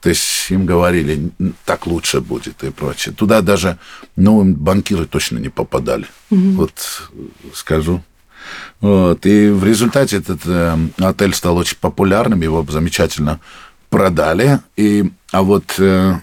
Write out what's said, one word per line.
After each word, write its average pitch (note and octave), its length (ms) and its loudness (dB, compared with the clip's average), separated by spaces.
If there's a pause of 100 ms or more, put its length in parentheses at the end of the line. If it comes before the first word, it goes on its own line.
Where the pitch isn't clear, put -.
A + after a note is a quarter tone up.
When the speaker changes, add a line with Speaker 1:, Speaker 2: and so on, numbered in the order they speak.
Speaker 1:
то - 80 0
есть, - 400 -4
им F#2+ 160 0
говорили: F2 720 0
«Н-, F#2 140 -2 (120)
так - 220 -4
лучше E2 340 -4
будет» B1 440 -10
и C#2 60 -8
прочее. - 440 -8
Туда G#2+ 280 2
даже, F#2 360 0 (380)
ну, G#2 280 4
банкиры F#2 640 0
точно - 320 -6
не C2+ 100 -6
попадали. - 580 -4 (240)
Speaker 2:
Мгм. F#3+ 260 2
Speaker 1:
Вот, - 460 -6 (520)
скажу. D#2+ 480 -4 (800)
Вот. F#2 460 2
И G#2 240 6
в F#2+ 140 2
результате A2 540 0
этот, E2 280 -6
э, E2+ 300 0 (220)
отель F#2+ 360 0
стал F2 220 0
очень F2 240 -2
популярным, F#2+ 640 0
его D#2+ 260 0
замечательно D#2 680 -2 (520)
продали. F#2 680 2 (180)
И, G#2 340 2 (220)
а F#2+ 100 2
вот, G2 360 0
э, F#2+ 440 4